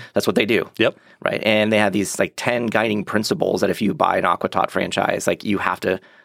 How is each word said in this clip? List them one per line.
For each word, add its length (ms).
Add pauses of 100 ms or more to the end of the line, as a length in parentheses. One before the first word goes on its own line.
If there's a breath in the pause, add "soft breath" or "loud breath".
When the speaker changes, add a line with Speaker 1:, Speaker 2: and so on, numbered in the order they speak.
(140 loud breath)
Speaker 1:
That's 120
what 100
they 100
do. 220 (100)
Speaker 2:
Yep. 180 (260 soft breath)
Speaker 1:
Right? 220
And 280
they 60
have 140
these, 260
like, 180
ten 300
guiding 380
principles 560
that 100
if 100
you 140
buy 220
an 80
Aquatot 460
franchise, 560
like, 180
you 140
have 220
to 200 (240 loud breath)